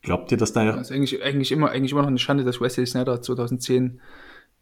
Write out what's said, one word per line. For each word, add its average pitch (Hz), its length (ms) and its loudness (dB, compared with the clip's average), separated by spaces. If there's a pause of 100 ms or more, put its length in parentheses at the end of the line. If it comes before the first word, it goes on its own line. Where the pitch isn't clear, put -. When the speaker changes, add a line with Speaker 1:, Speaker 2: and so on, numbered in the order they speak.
Speaker 1:
Glaubt - 320 -2
ihr, 113 60 2
dass 107 140 2
da 113 120 2
Speaker 2:
Das 110 260 -2
ist - 20 -8
eigentlich, 139 300 -2
eigentlich 139 300 0
immer, 151 180 2
eigentlich 135 220 -2
immer 143 100 2
noch 143 60 2
eine 127 100 0
Schande, 139 260 0
dass 123 160 0
Wesley 123 260 0
Sneijder 127 340 -2
zweitausendzehn 123 800 0 (600)